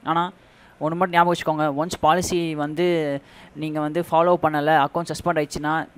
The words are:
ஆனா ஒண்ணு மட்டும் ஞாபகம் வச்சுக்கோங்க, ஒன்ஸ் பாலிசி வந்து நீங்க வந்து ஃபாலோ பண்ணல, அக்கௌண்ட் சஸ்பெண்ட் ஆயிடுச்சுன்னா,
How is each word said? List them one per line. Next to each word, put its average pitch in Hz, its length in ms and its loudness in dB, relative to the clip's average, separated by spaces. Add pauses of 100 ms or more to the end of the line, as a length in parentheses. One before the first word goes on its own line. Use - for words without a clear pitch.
ஆனா 170 240 0 (520)
ஒண்ணு 156 160 -2
மட்டும் 180 140 0
ஞாபகம் 170 240 4
வச்சுக்கோங்க, 156 500 -2
ஒன்ஸ் 175 160 -8
பாலிசி 170 560 0
வந்து 151 680 -2 (320)
நீங்க 151 260 -6
வந்து 151 320 -2
ஃபாலோ 175 320 4
பண்ணல, 151 420 4
அக்கௌண்ட் 165 280 -6
சஸ்பெண்ட் 156 320 0
ஆயிடுச்சுன்னா, 151 420 -4 (100)